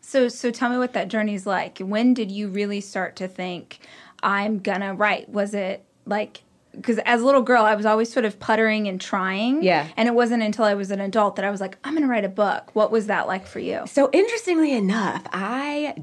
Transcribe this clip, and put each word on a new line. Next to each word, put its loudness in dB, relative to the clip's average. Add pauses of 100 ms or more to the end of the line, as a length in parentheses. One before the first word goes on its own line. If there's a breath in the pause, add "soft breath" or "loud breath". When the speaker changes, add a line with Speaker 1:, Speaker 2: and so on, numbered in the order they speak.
Speaker 1:
So, 0
so -4
tell -2
me -2
what -2
that -2
journey's -4
like. -4
When 2
did -4
you -6
really -4
start -6
to -6
think, -10 (440 loud breath)
"I'm 0
gonna -2
write"? 0
Was -2
it, -4 (200)
like, -4 (400)
'cause 0
as 4
a 2
little 6
girl, 4
I 4
was 0
always 2
sort 0
of -4
puttering 2
and -4
trying. -2
Speaker 2:
Yeah. 4
Speaker 1:
And 2
it 2
wasn't 2
until 0
I 4
was -4
an -4
adult 2
that -4
I -2
was -4
like, -8
"I'm -6
gonna 2
write 0
a 0
book." 0
What 2
was 2
that 0
like -4
for -12
you? -6
Speaker 2:
So 2
interestingly 2
enough, 0
I -4